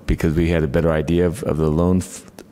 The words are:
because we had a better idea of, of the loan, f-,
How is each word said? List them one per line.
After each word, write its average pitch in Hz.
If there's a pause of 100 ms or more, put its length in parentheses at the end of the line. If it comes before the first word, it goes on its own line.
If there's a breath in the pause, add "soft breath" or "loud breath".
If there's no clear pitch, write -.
because 85
we 82
had 82
a 78
better 82
idea 82
of, 80
of 76
the 78
loan, 87
f-, - (280)